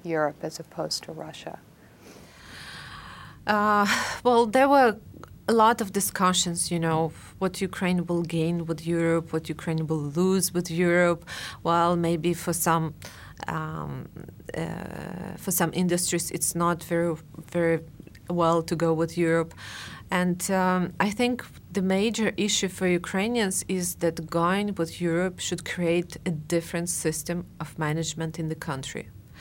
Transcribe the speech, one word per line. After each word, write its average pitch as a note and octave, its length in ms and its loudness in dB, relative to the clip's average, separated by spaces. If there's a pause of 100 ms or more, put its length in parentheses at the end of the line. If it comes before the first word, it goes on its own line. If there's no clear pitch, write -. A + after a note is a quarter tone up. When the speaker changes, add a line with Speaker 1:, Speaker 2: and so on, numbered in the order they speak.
Speaker 1:
Europe D#3 400 0
as D#3+ 160 -8
opposed - 460 -8
to E3 80 -12
Russia? D#3 460 -12 (1900)
Speaker 2:
Uh, G#3 400 4 (380)
well, A#3+ 220 8
there C4 220 6
were C4 280 8 (520)
a A3+ 60 4
lot A3+ 260 6
of G3 120 -4
discussions, F3+ 800 0
you F3 80 0
know, D#3+ 320 2 (280)
what F#3 240 -2
Ukraine F3+ 420 0
will F3 160 0
gain E3 460 0
with D#3+ 200 -4
Europe, E3 460 2
what D#3+ 160 -2
Ukraine D#3+ 380 -2
will D#3+ 100 0
lose E3+ 560 2
with F3 180 -2
Europe. E3+ 540 4 (380)
Well, E3+ 340 4
maybe E3+ 380 2
for E3+ 180 -4
some, E3 400 2 (540)
um, D#3 640 -6 (460)
uh, - 840 -8
for - 120 -6
some F3 220 2
industries, F3 580 0
it's - 240 -4
not E3+ 300 0
very, E3+ 320 0 (340)
very E3 300 2 (480)
well E3+ 340 4
to E3 140 -2
go E3 160 2
with D#3+ 240 0
Europe. E3 380 2 (560)
And, F3+ 400 0
um, F#3 500 2
I G3 80 2
think B3 340 0 (300)
the G3 80 0
major G3+ 560 2
issue G3+ 320 0
for F#3 180 -2
Ukrainians F#3+ 840 0
is F3+ 280 -2
that E3 320 -2
going F#3+ 460 2
with E3 260 -4
Europe F3 400 0
should - 240 -6
create F3 640 0
a F3+ 40 0
different E3+ 600 -2
system E3+ 560 -4 (120)
of - 200 -10
management D#3+ 600 -2
in D#3+ 120 -4
the D#3+ 40 -4
country. - 540 -8 (320)